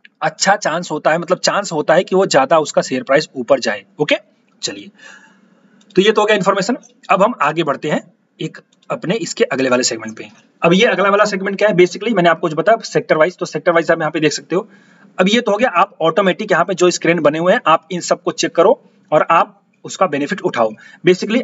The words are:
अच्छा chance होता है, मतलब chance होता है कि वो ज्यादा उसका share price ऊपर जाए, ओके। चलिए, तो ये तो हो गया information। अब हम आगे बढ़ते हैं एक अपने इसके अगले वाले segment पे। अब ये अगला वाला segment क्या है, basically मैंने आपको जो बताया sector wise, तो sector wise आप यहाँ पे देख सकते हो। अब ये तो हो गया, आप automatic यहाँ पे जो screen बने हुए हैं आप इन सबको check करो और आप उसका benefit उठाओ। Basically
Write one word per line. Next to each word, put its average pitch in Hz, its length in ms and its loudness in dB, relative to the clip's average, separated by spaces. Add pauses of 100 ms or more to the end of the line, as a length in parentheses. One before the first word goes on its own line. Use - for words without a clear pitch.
(220)
अच्छा 160 340 0
chance 175 360 -4
होता 151 200 0
है, 160 60 2
मतलब 170 200 -2
chance 185 340 -4
होता 151 220 0
है 180 100 4
कि 196 120 -4
वो 190 100 2
ज्यादा 151 340 2
उसका 156 220 0
share 127 220 -4
price 147 320 0
ऊपर 131 240 0
जाए, 107 240 -6 (160)
ओके। 151 160 0 (460)
चलिए, - 280 -12 (1080)
तो 185 60 4
ये 208 100 4
तो 214 100 0
हो 208 40 0
गया 214 100 2
information। 196 420 -2 (320)
अब 185 140 2
हम 233 180 0
आगे 156 220 -2
बढ़ते 160 260 -4
हैं 190 120 -2 (380)
एक - 180 -12 (320)
अपने 156 260 -4
इसके - 280 -6
अगले 131 260 -2
वाले 123 140 0
segment 110 340 -8
पे। - 100 -16 (340)
अब 170 120 2
ये 202 120 4
अगला 196 240 0
वाला 202 160 2
segment 196 320 -2
क्या 208 120 2
है, 196 60 0
basically 190 380 2
मैंने 175 160 2
आपको 165 200 0
जो 151 60 -8
बताया 202 300 2
sector 160 320 -2
wise, 165 200 0
तो 180 80 -8
sector - 260 -4
wise 165 200 2
आप 165 80 0
यहाँ 156 120 -4
पे 165 80 -4
देख 151 140 0
सकते 143 220 -8
हो। 202 120 -4 (500)
अब 185 120 2
ये 233 120 2
तो 220 100 -2
हो 208 60 0
गया, 240 140 2
आप 180 300 0
automatic 180 500 0
यहाँ 170 140 2
पे 190 80 -4
जो 180 160 2
screen 170 300 0
बने 151 200 2
हुए 180 140 2
हैं 240 140 0
आप 160 240 2
इन 175 100 -6
सबको 170 320 -4
check - 220 -4
करो 190 240 4 (320)
और 151 200 2
आप 170 280 0 (260)
उसका 185 220 -2
benefit 143 340 -6
उठाओ। 113 300 -2 (360)
Basically 214 360 2